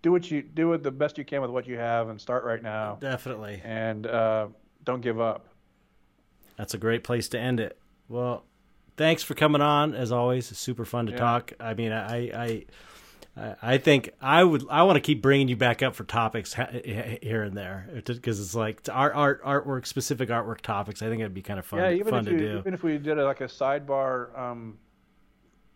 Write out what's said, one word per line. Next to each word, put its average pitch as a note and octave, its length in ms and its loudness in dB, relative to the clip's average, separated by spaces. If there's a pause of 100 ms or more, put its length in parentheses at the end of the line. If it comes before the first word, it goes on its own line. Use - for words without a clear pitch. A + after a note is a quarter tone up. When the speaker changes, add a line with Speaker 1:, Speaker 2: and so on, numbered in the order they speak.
Speaker 1:
do E3+ 100 4
what F3 180 2
you, D3 120 -2
do D#3+ 300 0
it E3 100 0
the C#3 80 0
best C#3 280 -2
you C#3 60 -8
can C#3 180 -4
with A#2+ 80 -4
what B2 160 -4
you B2 100 -8
have A#2 320 0
and A2 120 -12
start B2 240 -4
right A#2 180 -4
now. G#2+ 380 -6
Speaker 2:
Definitely. A2 640 -8
Speaker 1:
And, A2+ 420 -4
uh, A2 420 2 (360)
don't B2 180 -4
give A2+ 180 -2
up. A2+ 260 -2 (1080)
Speaker 2:
That's G#2+ 180 -8
a G#2 40 -8
great A2+ 260 0
place A#2+ 260 -2
to A#2+ 100 -4
end B2 200 0
it. - 180 -6 (300)
Well, B2 360 -4 (520)
thanks D#3+ 260 4
for D3 120 -6
coming D3+ 260 6
on. D3 340 4
As A#2 180 -2
always, B2 380 0
it's - 100 -12
super A#2+ 240 -4
fun A#2+ 220 -2
to G#2+ 60 -4
Speaker 1:
Yeah. B2 60 -6
Speaker 2:
talk. A#2+ 420 0
I A2+ 140 -6
mean, A2 180 -2
I, A2+ 380 -4
I, A2+ 340 -6 (720)
I, G#2+ 260 -10
I B2+ 160 2
think C#3 320 4 (100)
I D3+ 220 6
would, D#3+ 280 6
I D#3 140 6
wanna F#3 160 8
keep C#3+ 200 6
bringing C#3 280 6
you B2 80 2
back A#2+ 260 4
up B2+ 120 0
for G#2+ 100 -10
topics A2+ 500 -2
ha-, B2+ 180 -4
h-, A#2 500 -8
here A2 200 -2
and G2+ 140 -6
there, F#2+ 300 -8 (200)
to, A#2+ 120 -4
'cause A2 220 -4
it's F#2+ 140 -8
like, A2 300 -4
to - 80 -6
art, C3+ 220 2
art, C#3+ 300 2
artwork, C#3 420 -2
specific B2+ 440 -4
artwork A2+ 320 -4
topics. G#2 400 -4
I A2 60 -4
think A2+ 120 -2
it'd G2+ 140 -6
be F#2+ 80 -10
kinda G3 200 -6
fun, - 180 -6
Speaker 1:
Yeah, F#3 100 2
even G3+ 200 0
Speaker 2:
fun A#3 100 2
Speaker 1:
if G#3+ 60 -2
Speaker 2:
to F#3 60 0
Speaker 1:
you, E3 60 4
Speaker 2:
do. G#3+ 200 -2
Speaker 1:
even F#3+ 160 -4
if F3 80 -8
we D#3 140 0
did D3 220 -2
it C#3+ 60 4
like C3+ 180 0
a B2 60 -6
sidebar, C3+ 880 -2
um, A#2 400 -10 (960)